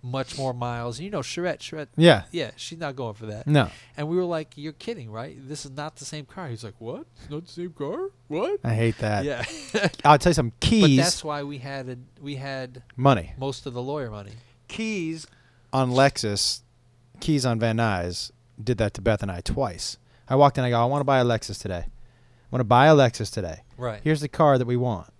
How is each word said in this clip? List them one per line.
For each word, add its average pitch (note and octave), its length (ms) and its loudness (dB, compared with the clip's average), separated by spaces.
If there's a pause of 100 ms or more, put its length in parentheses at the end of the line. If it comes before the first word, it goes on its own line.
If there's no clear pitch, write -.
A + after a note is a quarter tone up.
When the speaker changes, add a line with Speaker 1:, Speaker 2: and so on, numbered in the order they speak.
Speaker 1:
much B2+ 380 -8
more C3 140 -2
miles. A#2+ 460 -6
You F3+ 120 -10
know, F3+ 100 -4
Charette, F3 400 -4
Charette. D3+ 340 -12
Speaker 2:
Yeah. D3+ 360 8
Speaker 1:
Yeah, D3 240 -6
she's - 240 -14
not C#3+ 160 -8
going A#2+ 200 -8
for A2 120 -14
that. G#2+ 200 -10
Speaker 2:
No. C#3+ 220 4 (260)
Speaker 1:
And D3 120 -6
we E3 100 -2
were F#3 80 0
like, D#3+ 300 -6
"You're D3 180 -12
kidding, D3+ 380 -12
right? A#2+ 240 -12 (120)
This D3 180 -12
is C#3 60 -16
not D3 260 -12
the D#3 80 -16
same D3+ 200 -12
car." - 220 -12
He's A#2 160 -10
like, G#2+ 160 -14
"What? C#3+ 260 -10 (160)
It's - 80 -20
not D3+ 160 -10
the - 60 -20
same F3 220 -10
car? A3 340 -6 (200)
What?" B3+ 360 -4
Speaker 2:
I A#2 100 -2
hate A2+ 260 0
that. A2 260 -2
Speaker 1:
Yeah. B2+ 180 -6 (300)
<laughs> G3+ 320 -2
Speaker 2:
I'll D3+ 120 10
tell F3 140 2
you D3+ 40 2
something. B2+ 260 -2
Keys. F3 360 6
Speaker 1:
But B2 60 4
that's - 200 0
why D3 200 -8
we C#3+ 160 -10
had C3+ 300 -10
a, B2+ 80 -10 (240)
we C#3+ 160 -10
had C3 440 -10 (140)
Speaker 2:
Money. B2+ 420 4
Speaker 1:
most C3+ 300 -8
of C3 60 -10
the B2 100 -8
lawyer C#3 260 -6
money. G2+ 220 -12 (380)
Speaker 2:
Keys F3 580 -6 (440)
on C3 200 2
Lexus, B2 680 2 (580)
Keys D3 260 0
on A#2 140 0
Van A2+ 180 2
Nuys F2+ 540 -2 (320)
did A#2 160 0
that G#2+ 160 2
to A2 60 -10
Beth G#2+ 200 2
and G2+ 100 -4
I F2 100 -6
twice. - 560 -4 (300)
I C3+ 80 0
walked C#3+ 220 6
in, C3+ 60 0
I B2 80 0
go, A#2 100 2
"I A#2+ 40 4
wanna C#3+ 180 0
buy C3+ 160 4
a B2 60 4
Lexus A2 360 -2
today. F2+ 240 -6
I - 60 -8 (580)
wanna B2+ 140 -2
buy B2 240 8
a D#3 80 10
Lexus A#2+ 360 4
today. F2 300 -8 (160)
Speaker 1:
Right. A#2 260 -6
Speaker 2:
Here's D3+ 180 0
the D3 80 -6
car C#3+ 280 4
that B2+ 80 2
we A#2+ 120 0
want." A#2 420 -4